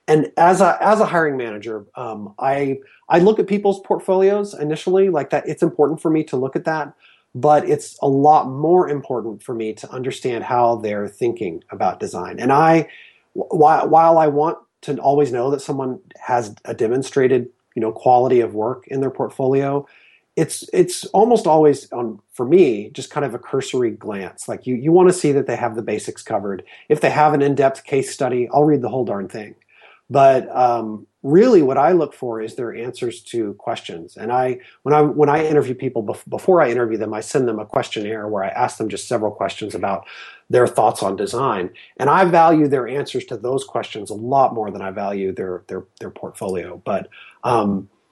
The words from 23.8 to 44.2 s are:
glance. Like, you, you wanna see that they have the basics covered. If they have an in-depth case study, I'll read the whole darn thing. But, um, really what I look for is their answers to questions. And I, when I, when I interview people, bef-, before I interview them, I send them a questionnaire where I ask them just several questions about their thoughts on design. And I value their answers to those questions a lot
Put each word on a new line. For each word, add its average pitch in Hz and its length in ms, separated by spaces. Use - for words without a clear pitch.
glance. 98 580
Like, 113 200
you, 127 80
you 135 160
wanna 180 220
see 151 180
that 135 160
they 120 80
have 113 200
the 120 60
basics 107 400
covered. 98 400
If - 120
they - 80
have 151 240
an 143 80
in-depth 135 440
case 135 280
study, 123 400
I'll 143 100
read 147 200
the 113 60
whole 123 140
darn 101 260
thing. 107 260
But, 135 460
um, 117 520
really 185 380
what 135 160
I 147 140
look 160 220
for 113 260
is 110 160
their 117 180
answers 120 480
to 107 340
questions. 92 600
And 107 160
I, 127 280
when 139 100
I, 151 80
when 143 260
I 156 180
interview 143 280
people, 120 300
bef-, 104 260
before 170 320
I 135 80
interview 117 280
them, 107 160
I 107 60
send 127 280
them 110 120
a 107 60
questionnaire 107 640
where 101 160
I 98 60
ask 120 280
them 110 120
just 98 180
several 107 240
questions 98 420
about 98 320
their 123 180
thoughts 120 360
on 98 120
design. 104 560
And 131 120
I 175 160
value 165 420
their 131 200
answers 131 380
to 123 120
those 131 280
questions 107 460
a - 20
lot 123 400